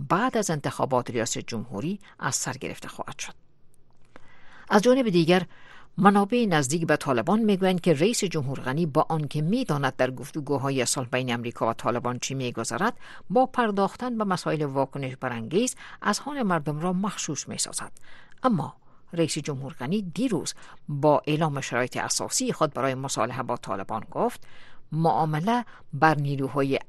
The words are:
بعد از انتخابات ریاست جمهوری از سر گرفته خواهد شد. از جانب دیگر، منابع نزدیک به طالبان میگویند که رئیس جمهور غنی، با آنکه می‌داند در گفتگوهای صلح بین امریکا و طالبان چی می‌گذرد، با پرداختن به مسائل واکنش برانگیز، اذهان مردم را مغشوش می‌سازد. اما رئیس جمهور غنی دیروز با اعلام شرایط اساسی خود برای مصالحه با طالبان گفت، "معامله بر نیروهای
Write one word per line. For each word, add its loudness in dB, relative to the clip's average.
بعد 2
از 0
انتخابات -2
ریاست -2
جمهوری -6
از -2
سر -4
گرفته -10
خواهد -10
شد. -10
از 6
جانب 6
دیگر، 6
منابع 6
نزدیک 2
به 4
طالبان 2
میگویند 2
که 4
رئیس 2
جمهور -2
غنی، 0
با 2
آنکه -2
می‌داند 0
در 2
گفتگوهای -2
صلح -2
بین 0
امریکا -2
و 2
طالبان -2
چی -6
می‌گذرد، -2
با 4
پرداختن 0
به 0
مسائل 0
واکنش -2
برانگیز، -2
اذهان -2
مردم 0
را 0
مغشوش -4
می‌سازد. -6
اما 0
رئیس 0
جمهور -6
غنی -2
دیروز -2
با 4
اعلام 0
شرایط -2
اساسی -2
خود 0
برای 0
مصالحه -2
با -2
طالبان -6
گفت، -2
"معامله 2
بر 6
نیروهای 0